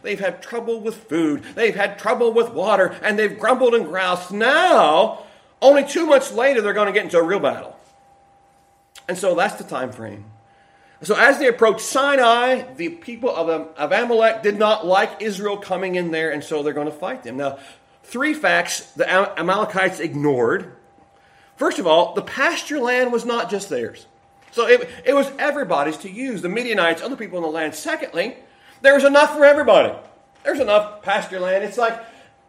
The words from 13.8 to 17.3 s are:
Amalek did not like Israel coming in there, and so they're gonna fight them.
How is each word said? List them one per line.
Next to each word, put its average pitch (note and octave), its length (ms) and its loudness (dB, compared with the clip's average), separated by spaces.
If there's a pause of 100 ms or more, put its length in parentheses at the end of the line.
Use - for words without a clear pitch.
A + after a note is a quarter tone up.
Amalek A3+ 540 0
did G#3 160 0
not G#3+ 260 2
like G3 340 0
Israel G3+ 360 -6
coming F#3 400 -6
in F3 160 -4
there, D#3+ 180 -2
and C#3+ 140 -8
so D3+ 180 -6
they're D3 100 -4
gonna D3 200 -6
fight A3+ 320 -10
them. A#2+ 120 -12